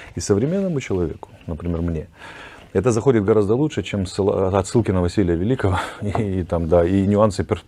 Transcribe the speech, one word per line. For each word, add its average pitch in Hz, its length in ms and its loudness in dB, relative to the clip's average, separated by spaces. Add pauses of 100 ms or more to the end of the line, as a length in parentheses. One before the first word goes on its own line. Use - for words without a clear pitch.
(140)
И 92 60 -8
современному 151 600 0
человеку, - 480 -4 (180)
например, 82 360 -4
мне, 85 240 -4 (680)
это - 200 2
заходит 110 320 2
гораздо 107 300 2
лучше, 143 280 -2
чем 95 240 -4
ссыла-, 95 520 0
отсылки 104 340 0
на 92 100 2
Василия 87 340 2
Великого 98 420 0 (120)
<laughs> - 100 -16
и, 98 400 -2
и 85 40 -2
там, 85 240 -2
да, 85 180 6
и 95 200 2
нюансы 101 380 2
пер-, 95 240 -2